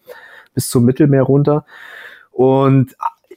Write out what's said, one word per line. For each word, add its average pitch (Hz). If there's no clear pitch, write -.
bis -
zum 120
Mittelmeer 139
runter. 147
Und 135